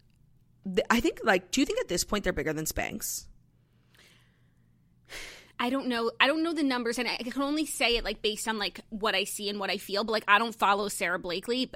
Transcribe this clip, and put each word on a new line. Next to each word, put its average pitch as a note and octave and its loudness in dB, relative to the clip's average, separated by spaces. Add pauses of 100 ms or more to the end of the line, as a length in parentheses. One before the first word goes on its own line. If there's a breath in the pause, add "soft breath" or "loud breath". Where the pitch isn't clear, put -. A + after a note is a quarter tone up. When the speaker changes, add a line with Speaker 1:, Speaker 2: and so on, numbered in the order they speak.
(640)
Speaker 1:
th-, F#3+ 0
I A#3 6
think, D#4+ 2
like, F#3+ 2
do C4 2
you D4+ 6
think A4 0
at - -4
this F3 0
point G#3 -2
they're F#3 0
bigger D3+ -2
than D#3 -4
Spanx? - -6 (2250 loud breath)
Speaker 2:
I B3 2
don't C4+ -2
know. A#3 0
I A#3+ 8
don't D#4+ 2
know E4+ 0
the D4+ 0
numbers, B3 0
and A#3 -2
I E3+ -2
can B3 -6
only D4 0
say A#3+ 0
it, A3 -2
like, G#3+ -6
based G#3+ -2
on, A3 -2
like, G3 -6
what G#3 0
I F#3+ 0
see G3+ -8
and G3+ -4
what F#3+ -4
I F#3 -2
feel. G3 -4
But, A3+ -4
like, G#3 0
I G#3 8
don't A3+ 0
follow G3+ 2
Sarah F3+ -2
Blakely, G3+ -4